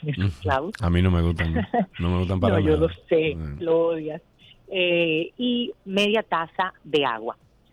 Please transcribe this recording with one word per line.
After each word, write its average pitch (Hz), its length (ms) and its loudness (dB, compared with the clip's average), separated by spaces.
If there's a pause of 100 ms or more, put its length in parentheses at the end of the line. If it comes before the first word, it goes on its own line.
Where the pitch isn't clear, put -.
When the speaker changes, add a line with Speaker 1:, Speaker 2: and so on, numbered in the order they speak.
Speaker 1:
esos 113 260 -2
Speaker 2:
Ujú. - 80 -16
Speaker 1:
clavos. 139 300 -2 (100)
Speaker 2:
A 87 80 2
mí 87 120 4
no 92 100 4
me 87 100 4
gustan, 85 320 0 (460)
no 87 100 0
me 90 100 0
gustan 92 200 0
para 95 160 2
Speaker 1:
<laughs> 98 40 2
No, - 20 -
yo 156 160 4
Speaker 2:
nada. 160 100 2
Speaker 1:
lo - 20 2 (180)
sé, 160 280 0
Speaker 2:
Mm. 156 260 -8
Speaker 1:
lo 165 180 2 (100)
odias. 156 320 -6 (520)
Eh, 170 640 0
y 247 360 -2 (120)
media 208 380 2
taza 170 500 -4 (100)
de 147 220 0
agua, 113 320 -4 (360)